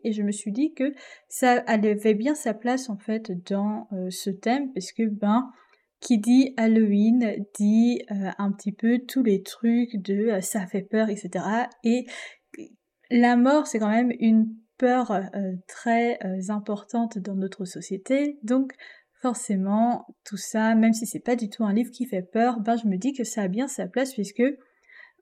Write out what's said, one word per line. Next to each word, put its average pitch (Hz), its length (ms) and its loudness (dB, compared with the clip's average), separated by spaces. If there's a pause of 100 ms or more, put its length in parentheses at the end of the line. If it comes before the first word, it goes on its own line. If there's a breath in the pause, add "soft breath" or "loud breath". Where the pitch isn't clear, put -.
et 226 80 -2
je 208 100 -4
me 208 100 -2
suis 202 200 -8
dit 294 220 -2
que 277 200 -2 (340 loud breath)
ça 247 380 2
avait 214 480 2
bien 240 200 0
sa 254 180 -4
place, 247 380 -4
en 196 80 -8
fait, 220 340 -6 (180)
dans, 208 420 -4
euh, 185 180 -6
ce - 180 -8
thème, 247 440 -2
parce - 200 -10
que, 226 120 -2
ben, 214 460 0 (500 loud breath)
qui 233 180 2
dit 254 400 6
Halloween, 220 880 4 (120)
dit, 226 520 4
euh, 196 260 -4
un 202 160 -2
petit 196 200 -4
peu 233 260 0
tous 254 240 -2
les 196 200 2
trucs 233 540 0
de, 196 320 -2
euh, 196 140 0
ça 190 240 -4
fait 190 160 -4
peur, 220 260 0
et 214 80 -4
cetera. 196 540 -4 (140)
Et 247 220 2 (1040 loud breath)
la 240 260 6
mort, 285 300 4
c'est 233 120 -4
quand 214 100 0
même 233 320 2
une 220 340 4 (220)
peur, 247 340 2
euh, 190 420 -4 (160)
très, 233 540 0
euh, 190 280 -6
importante 208 680 -4
dans 196 160 -6
notre 190 300 -4
société, 262 800 -4
donc 262 320 0 (480 loud breath)
forcément, 220 840 0 (220)
tout 202 100 -10
ça, 220 380 0
même 226 180 6
si 220 140 -2
c'est - 180 -10
pas 240 100 0
du 233 140 -4
tout 220 160 -4
un 202 80 0
livre 233 180 0
qui - 140 -8
fait 202 160 -4
peur, 233 400 0
ben, 233 160 0
je 226 100 -4
me 185 120 0
dis 254 160 -2
que 247 100 -4
ça 214 160 -6
a 196 80 -2
bien 233 200 -2
sa 208 180 -6
place, 262 260 -4
puisque 202 300 -4 (800 soft breath)